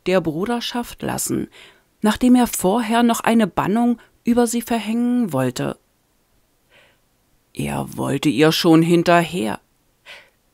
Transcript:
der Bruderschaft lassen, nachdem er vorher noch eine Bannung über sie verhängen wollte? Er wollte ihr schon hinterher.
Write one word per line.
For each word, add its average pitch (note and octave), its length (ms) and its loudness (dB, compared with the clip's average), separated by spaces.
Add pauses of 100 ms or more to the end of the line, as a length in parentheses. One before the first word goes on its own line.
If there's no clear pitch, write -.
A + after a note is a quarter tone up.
der F#3 140 2
Bruderschaft A3 800 -6
lassen, - 460 -4 (520)
nachdem B3 360 4
er B3 100 4
vorher A3+ 560 0
noch A#3 200 2
eine A3+ 260 2
Bannung A#3 500 0 (240)
über A#3+ 240 2
sie A#3 160 -4
verhängen A#3 720 -2
wollte? C3+ 440 -4 (1800)
Er C#3 440 -8
wollte C3 320 -2
ihr D3+ 240 4
schon E3 300 4
hinterher. E3+ 760 0 (960)